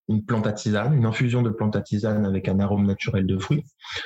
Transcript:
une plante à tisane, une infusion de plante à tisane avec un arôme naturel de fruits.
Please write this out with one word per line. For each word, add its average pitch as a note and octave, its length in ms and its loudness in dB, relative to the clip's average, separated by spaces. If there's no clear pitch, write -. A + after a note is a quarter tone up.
une G#2+ 160 0
plante A2+ 240 0
à G#2 40 0
tisane, G#2+ 400 0
une A#2+ 140 4
infusion A#2+ 360 0
de A2+ 80 0
plante G#2 260 -2
à G2+ 60 -2
tisane G#2+ 440 0
avec F#2+ 220 -2
un G2 100 2
arôme G2+ 260 2
naturel G2 420 0
de F#2+ 120 0
fruits. D3+ 260 -2